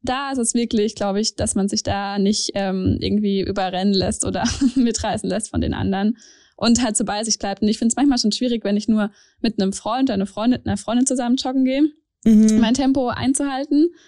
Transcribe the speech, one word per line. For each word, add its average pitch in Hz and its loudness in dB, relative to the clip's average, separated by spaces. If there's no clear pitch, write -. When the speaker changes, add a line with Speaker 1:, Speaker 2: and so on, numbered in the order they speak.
Speaker 1:
da 269 -4
ist 269 -2
es 233 0
wirklich, 226 0
glaub 202 -2
ich, 220 -2
dass - -4
man 196 0
sich 220 -4
da 202 -4
nicht, 202 0
ähm, 190 -2
irgendwie 196 0
überrennen 190 -2
lässt 190 -2
oder 190 -2
<laughs> 240 0
mitreißen 220 0
lässt 196 -4
von 165 -2
den - -2
anderen 196 -2
und 233 2
halt 214 0
so 214 0
bei 208 -4
sich 220 -4
bleibt. 196 -4
Und 214 2
ich 220 0
find's 226 0
manchmal 269 2
schon 214 0
schwierig, 240 -2
wenn 202 0
ich 208 -2
nur 214 0
mit 220 -2
einem 190 0
Freund 240 -2
oder 214 -2
einer 196 0
Freundin, 233 0
einer 202 0
Freundin 240 0
zusammen 254 0
joggen 262 0
gehe, 269 0
Speaker 2:
Mhm. 220 6
Speaker 1:
mein 226 4
Tempo 269 0
einzuhalten, 277 0